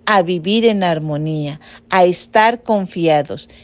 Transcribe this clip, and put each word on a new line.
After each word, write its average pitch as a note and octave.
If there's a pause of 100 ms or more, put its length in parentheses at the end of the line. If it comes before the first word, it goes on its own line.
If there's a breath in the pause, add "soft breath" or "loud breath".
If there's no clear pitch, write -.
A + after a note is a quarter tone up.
a G#3
vivir F#3
en G#3
armonía, D3+ (300 loud breath)
a F#3
estar A3
confiados E3+ (140 loud breath)